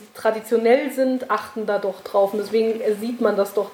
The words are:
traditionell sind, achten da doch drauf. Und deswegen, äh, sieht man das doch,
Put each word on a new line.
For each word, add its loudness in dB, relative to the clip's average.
traditionell 2
sind, 0
achten -4
da 0
doch -4
drauf. 2
Und -2
deswegen, 0
äh, 0
sieht -6
man 2
das 0
doch, -2